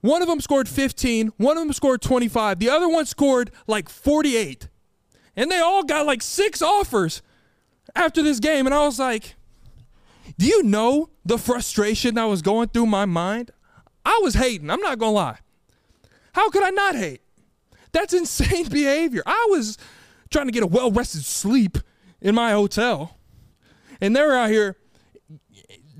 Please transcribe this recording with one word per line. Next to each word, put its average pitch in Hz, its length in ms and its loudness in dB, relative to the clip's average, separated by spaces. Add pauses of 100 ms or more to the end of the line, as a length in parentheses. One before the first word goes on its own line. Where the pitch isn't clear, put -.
one 294 180 2
of 349 80 0
them 320 120 0
scored 269 280 0
fifteen, 226 680 -2
one 269 200 2
of 330 80 -4
them 294 80 -4
scored 262 300 0
twenty-five, 220 560 0
the 214 100 0
other 330 200 2
one 320 180 0
scored, 262 440 0 (160)
like, 214 220 -4
forty-eight. 254 800 -2 (680)
And 269 160 -2
they 359 100 0
all 359 220 2
got, 302 240 -2
like, 262 160 -2
six - 380 -2
offers 311 640 0 (720)
after 330 280 0
this 294 160 2
game. 269 280 0
And 269 80 0
I 294 100 4
was 269 140 -2
like, 247 380 -6 (1000)
"Do 185 80 2
you 392 160 4
know 240 480 2 (140)
the 233 140 0
frustration 226 800 -2
that 233 80 0
was 202 180 0
going 214 260 0
through 233 180 0
my 208 200 0
mind?" 190 460 -4 (520)
I 403 180 4
was 285 120 0
hating. 202 360 0
I'm 233 100 -2
not 311 180 -4
gonna 220 140 0
lie. 160 260 -2 (960)
How 415 160 2
could 392 140 2
I 381 60 0
not 381 260 0
hate? 165 260 -8 (680)
That's 370 200 0
insane 349 560 0
<laughs> - 20 -10
behavior. 285 540 0
I 440 260 0
was 226 280 -2 (500)
trying 285 180 -2
to 247 60 -4
get 226 120 0
a - 20 -2
well-rested 202 580 0
sleep 214 540 0 (420)
in 202 140 0
my 233 180 2
hotel. 208 680 -2 (840)
And 208 160 2
they're 285 180 4
out 233 160 0
here 208 260 0 (1200)